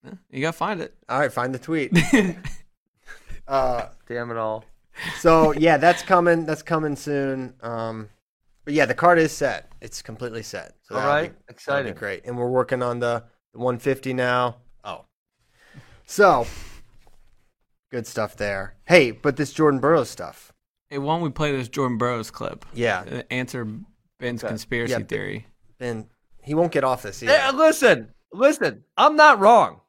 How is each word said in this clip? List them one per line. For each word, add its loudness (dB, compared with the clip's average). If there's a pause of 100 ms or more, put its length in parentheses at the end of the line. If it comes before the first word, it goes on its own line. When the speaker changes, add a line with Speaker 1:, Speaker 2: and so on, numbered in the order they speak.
Speaker 1:
Yeah, -20 (200)
you -10
gotta -2
find -6
it. -12 (140)
Speaker 2:
All -2
right, 0
find -4
the -8
tweet. -4 (200)
Speaker 1:
<laughs> 2 (1080)
Speaker 2:
Uh, -2 (200)
Speaker 3:
Damn -8
it -6
all. -6 (560)
Speaker 2:
so, 6
yeah, 4
that's 4
coming. 2
That's -6
coming -4
soon. -6
Um, -8 (560)
but, -6
yeah, 4
the -2
card 4
is 2
set. -4 (120)
It's -16
completely -12
set. -14 (100)
So -16
Speaker 3:
All -2
Speaker 2:
that'll 0
Speaker 3:
right. -4 (160)
Speaker 2:
be, -20
Speaker 3:
Exciting. -6
Speaker 2:
that'll -8
be -18
great. -10
And -10
we're -2
working 0
on -4
the, -2 (280)
the -20
one -2
fifty -4
now. 0 (260)
Oh. -14 (1000)
So, 4 (1400)
good -8
stuff -6
there. -6 (100)
Hey, 6
but -4
this -4
Jordan 2
Burroughs 2
stuff. -18 (340)
Speaker 1:
Hey, -10
why -2
don't -4
we -2
play -4
this -6
Jordan -4
Burroughs -4
clip? -12
Speaker 2:
Yeah. -2 (100)
Speaker 1:
Uh, -8
answer -6 (520)
Ben's -8
Speaker 3:
Okay. -8
Speaker 1:
conspiracy -4
Speaker 2:
Yeah, -2
Ben, -12
Speaker 1:
theory. -8 (320)
Speaker 2:
Ben, -8 (360)
he -6
won't 2
get 2
off 0
this -12
either. 2
Speaker 3:
Hey, 2
uh, 0
listen, 4 (180)
listen. 0 (120)
I'm 6
not 8
wrong. 6